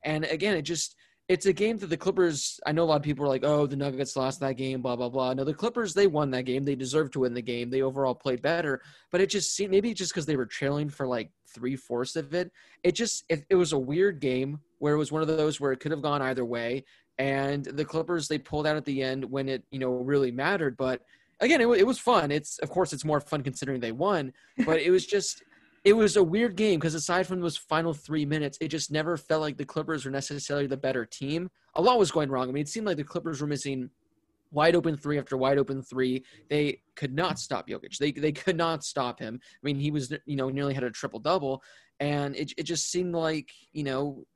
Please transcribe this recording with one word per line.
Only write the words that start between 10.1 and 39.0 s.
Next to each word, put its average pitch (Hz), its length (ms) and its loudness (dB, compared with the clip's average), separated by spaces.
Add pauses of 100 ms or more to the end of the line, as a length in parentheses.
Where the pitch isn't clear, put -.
'cause 160 120 -2
they 151 100 0
were 127 100 0
trailing 143 440 -2
for, 135 180 -6
like, 120 240 -2 (160)
three-fourths 123 720 -4
of 143 160 -6
it, 180 180 -2 (320)
it 180 80 4
just, - 380 -2
it, 156 200 0
it 196 60 6
was 175 160 4
a 147 80 2
weird 160 400 2
game 135 400 -2 (200)
where 147 160 2
it - 20 2
was 147 160 0
one 156 80 0
of 156 80 0
those 156 320 2
where 139 100 2
it 131 80 -2
could 151 120 -4
have 151 100 -2
gone 143 200 0
either 127 220 0
way. 120 400 -2 (340)
And 139 460 0
the 143 220 -4
Clippers, 160 420 -2
they 151 100 0
pulled 151 300 -2
out 151 80 2
at 151 80 -4
the 135 180 -2
end 131 220 -2
when 135 240 -4
it, 135 240 -4
you 135 80 -8
know, 131 120 0
really 131 400 2
mattered. 143 440 0
But 110 260 -2 (380)
again, 269 220 4
it 233 60 6
wa-, 240 80 6
it 196 100 8
was 254 140 0
fun. 175 320 4
It's, 147 280 -4
of 151 120 -4
course, 175 220 0
it's 143 120 -8
more 151 140 2
fun 143 240 -4
considering 131 360 -4
they 117 120 -4
won. 147 420 0 (320)
But 160 160 2
it 156 80 2
was 185 160 4
just, - 380 -2 (200)
<laughs> - 200 -20
it 202 100 10
was 214 220 6
a 202 80 8
weird 196 320 2
game 196 240 4
'cause 156 160 0
aside 175 320 0
from 180 140 -4
those 170 160 -2
final 165 360 0
three 151 320 -4
minutes, 143 360 -2
it 160 80 -4
just 156 220 -6
never 156 260 0
felt 156 240 0
like 151 160 -4
the 147 80 -6
Clippers 156 400 -4
were 135 60 -6
necessarily 143 560 -4
the 131 100 -4
better 131 280 -2
team. 160 440 -6 (260)
A 165 60 2
lot 240 180 6
was 180 120 4
going 151 200 0
wrong. 127 180 0
I 127 40 -6
mean, 147 80 -2
it 147 80 -4
seemed 220 180 -4
like 175 100 -2
the 147 60 -6
Clippers 156 380 -6
were 151 60 -2
missing 135 440 -4 (600)
wide 160 240 4
open 160 220 2
three 147 220 -2
after 131 180 -4
wide 131 220 4
open 135 240 -2
three. 127 400 -2 (260)
They 147 320 0 (140)
could 131 180 -6
not 170 260 0
stop - 280 -6
Jokic. - 300 -10
They, 147 160 0
they 147 180 0
could 165 260 0
not 165 260 0
stop 123 360 -4